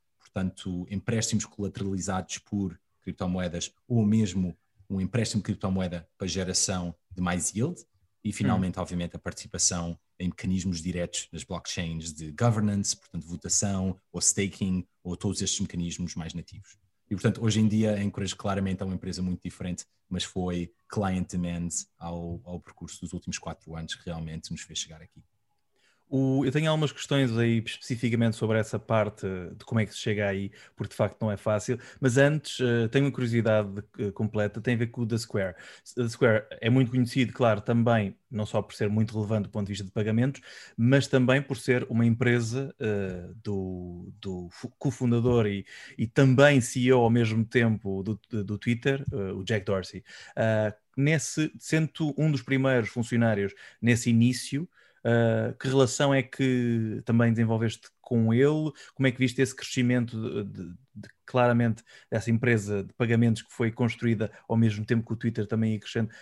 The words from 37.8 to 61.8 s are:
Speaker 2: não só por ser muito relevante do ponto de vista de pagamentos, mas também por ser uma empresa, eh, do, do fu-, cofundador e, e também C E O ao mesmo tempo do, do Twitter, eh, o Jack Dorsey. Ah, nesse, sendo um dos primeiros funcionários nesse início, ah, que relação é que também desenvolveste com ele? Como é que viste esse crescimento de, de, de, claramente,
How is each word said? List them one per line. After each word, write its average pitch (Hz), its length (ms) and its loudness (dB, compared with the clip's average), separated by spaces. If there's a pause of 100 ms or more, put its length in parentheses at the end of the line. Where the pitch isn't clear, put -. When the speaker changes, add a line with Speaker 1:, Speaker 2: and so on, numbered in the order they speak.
Speaker 2:
não 104 140 -4
só 104 160 -2
por - 140 -6
ser 107 160 -2
muito 110 240 0
relevante 107 300 0
do 85 40 -8
ponto 104 180 -4
de 101 60 -6
vista 98 120 -6
de 92 60 -12
pagamentos, 113 520 0 (340)
mas 127 320 4
também 127 320 4
por 139 160 -4
ser 123 320 2
uma 117 160 2
empresa, 120 760 2
eh, 95 520 -4 (120)
do, 92 800 -6
do 90 320 -8
fu-, - 260 -12
cofundador 120 680 2
e, 101 200 -4 (300)
e 113 100 -2
também 135 540 6
C 123 200 -2
E 127 120 6
O 127 80 6
ao 113 100 6
mesmo 113 360 2
tempo 101 560 0
do, 104 420 -6
do 101 140 -6
Twitter, 135 520 -2
eh, 98 220 -4
o 98 100 -8
Jack 101 220 -2
Dorsey. 95 400 -6 (320)
Ah, 110 360 2 (240)
nesse, 151 600 0
sendo 156 580 -2
um 156 140 2
dos 131 120 0
primeiros 131 480 0
funcionários 113 640 0 (260)
nesse 120 300 2
início, 123 580 2 (360)
ah, 117 560 2
que 135 80 -4
relação 135 460 4
é 131 80 4
que 117 840 0
também 117 260 4
desenvolveste 113 580 0 (120)
com 113 320 2
ele? 147 400 4 (220)
Como 135 120 2
é 127 60 4
que 123 60 -6
viste 127 220 0
esse 127 140 0
crescimento 120 640 -2
de, 107 260 -6
de, 98 300 -12 (200)
de, - 140 -16 (180)
claramente, 120 580 2 (260)